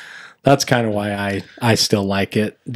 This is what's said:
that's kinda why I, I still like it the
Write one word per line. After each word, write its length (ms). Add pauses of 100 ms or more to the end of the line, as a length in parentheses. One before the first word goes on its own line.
(440)
that's 220
kinda 240
why 240
I, 300 (180)
I 140
still 280
like 320
it 300
the 100